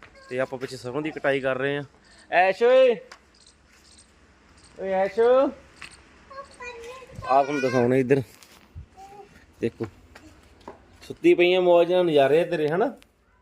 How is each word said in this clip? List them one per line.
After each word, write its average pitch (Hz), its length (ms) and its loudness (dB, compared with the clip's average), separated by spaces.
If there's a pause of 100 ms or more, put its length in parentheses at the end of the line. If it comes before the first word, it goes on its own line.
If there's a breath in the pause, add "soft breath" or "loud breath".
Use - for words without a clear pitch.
(280)
ਤੇ 127 120 -6
ਆਪਾਂ 131 180 -6
ਪਿੱਛੇ 131 180 -12
ਸਰੋਂ 123 260 -8
ਦੀ 156 80 -8
ਕਟਾਈ 139 300 -4
ਕਰ 131 160 -4
ਰਹੇ 139 200 -4
ਹਾਂ। 143 80 -8 (460 soft breath)
ਐਸ਼ 190 320 0
ਓਏ, 254 340 4 (1800)
ਓਏ 190 120 -8
ਐਸ਼, 190 280 -2
ਆਹ 466 2250 -4
ਤੁਹਾਨੂੰ 139 180 -4
ਦਿਖਾਉਣੇ 127 400 0
ਇੱਧਰ। 131 220 0 (1400)
ਦੇਖੋ, 117 260 -6 (1160)
ਸੁੱਤੀ - 320 2
ਪਈਆਂ 180 260 2
ਮੌਜ 175 320 4
ਨਾਲ 180 140 2
ਨਜ਼ਾਰੇ 147 340 4
ਆ 175 40 0
ਤੇਰੇ, 160 240 -4
ਹਨਾ? 208 240 -2 (500)